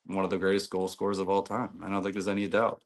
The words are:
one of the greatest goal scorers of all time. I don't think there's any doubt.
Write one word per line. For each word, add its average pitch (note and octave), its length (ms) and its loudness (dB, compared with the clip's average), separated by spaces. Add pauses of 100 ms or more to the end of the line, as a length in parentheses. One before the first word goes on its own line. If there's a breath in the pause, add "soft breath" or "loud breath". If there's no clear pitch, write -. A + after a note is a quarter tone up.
one F#2+ 180 0
of F2+ 60 -2
the F#2+ 60 0
greatest G2 340 2
goal F#2 160 -2
scorers G2 320 -2
of F#2 100 0
all G2 140 4
time. A2 400 -4
I F#2+ 60 -8
don't G2 120 0
think G2 140 -2
there's F#2+ 120 -2
any G2+ 200 0
doubt. G2 380 2